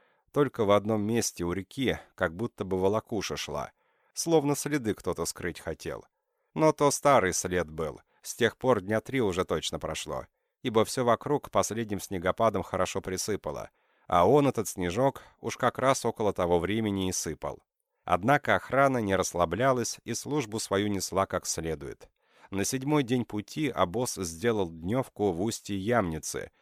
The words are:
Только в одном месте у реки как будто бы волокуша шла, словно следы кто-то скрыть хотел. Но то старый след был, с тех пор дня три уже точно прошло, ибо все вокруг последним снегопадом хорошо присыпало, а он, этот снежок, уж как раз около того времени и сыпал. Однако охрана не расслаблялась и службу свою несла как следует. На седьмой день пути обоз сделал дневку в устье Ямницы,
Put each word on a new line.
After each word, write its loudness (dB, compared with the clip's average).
Только 0
в 4
одном 4
месте -2
у -2
реки -4
как -2
будто -6
бы -2
волокуша -2
шла, -8
словно 2
следы -2
кто-то -4
скрыть -6
хотел. -8
Но 4
то 2
старый 4
след -2
был, -6
с -12
тех 2
пор 2
дня 0
три -4
уже 0
точно -4
прошло, -8
ибо 4
все -4
вокруг 0
последним 0
снегопадом 0
хорошо -2
присыпало, -6
а 6
он, 6
этот -2
снежок, -2
уж -6
как 0
раз 2
около 0
того 4
времени 0
и -2
сыпал. -6
Однако 2
охрана 2
не 0
расслаблялась 0
и -6
службу -4
свою 0
несла 0
как -4
следует. -6
На 0
седьмой 0
день 0
пути -6
обоз -2
сделал 0
дневку -2
в 0
устье -4
Ямницы, -2